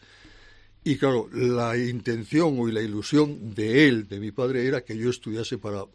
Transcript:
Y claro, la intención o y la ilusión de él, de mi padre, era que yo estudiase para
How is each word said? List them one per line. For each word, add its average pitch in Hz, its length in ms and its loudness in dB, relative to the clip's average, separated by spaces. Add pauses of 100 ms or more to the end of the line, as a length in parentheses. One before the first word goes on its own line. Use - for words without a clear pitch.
(840)
Y 143 140 0
claro, 127 340 2
la 120 460 0
intención 123 840 0
o 117 100 0
y - 20 -2
la 110 100 -2
ilusión 113 720 0
de 113 340 6
él, 113 200 2
de 98 120 -8
mi 104 120 -6
padre, 127 360 -2
era 135 140 0
que 113 160 -10
yo 117 120 -2
estudiase 117 480 -6
para 101 380 -8